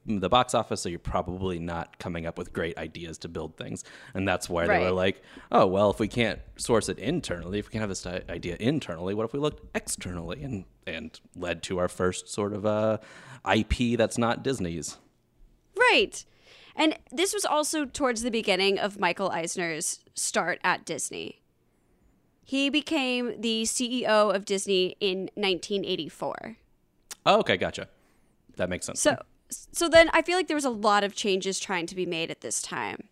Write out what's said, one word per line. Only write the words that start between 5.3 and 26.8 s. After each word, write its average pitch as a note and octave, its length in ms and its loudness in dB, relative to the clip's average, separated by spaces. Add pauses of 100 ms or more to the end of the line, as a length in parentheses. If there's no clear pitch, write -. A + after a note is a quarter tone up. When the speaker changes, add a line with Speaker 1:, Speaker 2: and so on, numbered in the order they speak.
Speaker 1:
"Oh, C#3+ 160 8
well, G2 220 6
if G2 100 0
we G#2 80 0
can't A2 320 0 (160)
source A2 320 2
it F2+ 100 -4
internally, F#2 640 -4
if - 80 -8
we - 20 -20
can't A2 120 -4
have G#2+ 60 -2
this F#2 160 -6
i-, F2+ 240 -6
idea F2 300 -6
internally, G2 560 -2
what A2 120 -2
if - 60 -8
we C#3+ 60 -4
looked D3 260 -4 (120)
externally?" F2+ 680 -8
And, A#2+ 220 -8 (240)
and D#2+ 320 -10 (160)
led F2 280 -4
to F2+ 140 -2
our F2+ 80 2
first - 420 0
sort G#2 240 -2
of, G#2 140 -4
uh, G#2+ 320 2 (460)
I G#2 180 4
P A#2+ 320 2
that's A2+ 240 2
not A#2 240 2
Disney's. F2+ 540 -4 (800)
Speaker 2:
Right. G4+ 480 2 (500)
And - 240 2 (140)
this F4 200 0
was G4+ 120 -2
also D4+ 400 0
towards B3 380 -2
the A#3+ 100 0
beginning G3 440 4
of G3+ 220 -2
Michael F3+ 320 0
Eisner's E3 680 -4 (160)
start F3+ 480 0
at F3+ 200 0
Disney. - 520 -8 (1080)
He C#4 260 0
became B3+ 720 0
the A3+ 240 0
C A#3+ 380 -2
E - 60 -2
O G#3+ 220 6
of G3 140 0
Disney F#3+ 540 0
in F#3+ 380 -2
nineteen G3 480 0
eighty-four. F3 720 -6 (680)